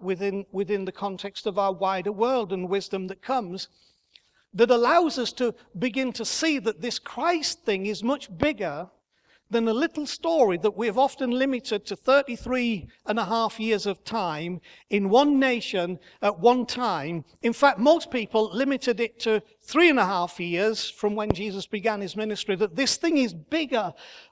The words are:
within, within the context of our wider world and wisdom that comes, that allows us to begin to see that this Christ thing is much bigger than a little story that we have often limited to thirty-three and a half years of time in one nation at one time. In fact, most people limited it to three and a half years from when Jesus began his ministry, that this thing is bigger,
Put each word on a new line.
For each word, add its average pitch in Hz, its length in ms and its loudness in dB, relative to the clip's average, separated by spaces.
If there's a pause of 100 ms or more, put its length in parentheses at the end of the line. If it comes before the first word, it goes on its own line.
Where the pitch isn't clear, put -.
within, 190 500 -4
within 196 340 -2
the 185 60 -6
context 196 540 -8
of 202 140 -4
our 196 120 2
wider 190 400 -2
world 220 400 0
and 185 160 -4
wisdom 190 380 -4
that 190 160 -12
comes, 196 460 -4 (840)
that 220 200 4
allows 269 480 4
us 233 140 -2
to 240 200 0 (240)
begin 247 360 -2
to 226 120 -8
see 311 320 0
that 208 240 -4
this 226 160 -4
Christ - 680 -4
thing 190 220 -2
is 202 180 -6
much 254 320 -4
bigger 185 540 -2 (640)
than 226 160 0
a 220 60 2
little 302 340 -2
story 302 500 2
that 208 180 0
we 220 120 -4
have 202 100 -4
often 262 320 0
limited 247 560 -2
to 196 100 -10
thirty-three 247 920 0 (180)
and 214 140 -2
a 208 60 -2
half 220 340 -2
years 214 260 -2
of 196 180 -4
time 175 560 -4 (300)
in 196 200 0
one 277 300 6
nation 202 600 0 (220)
at 202 180 0
one 240 260 6
time. 170 600 -2 (180)
In 233 100 2
fact, 269 240 6
most 302 320 4
people 220 460 0
limited 254 440 0
it 226 200 -4
to 214 240 2 (180)
three 339 280 4
and 269 100 4
a 196 60 4
half 180 340 -2
years 180 500 -2
from 208 260 -4
when 214 160 -4
Jesus 190 360 -8
began 208 340 -4
his 180 140 -10
ministry, 214 400 -6
that 175 200 -4
this 254 200 0
thing 330 220 0
is 226 180 0
bigger, 226 580 -4 (380)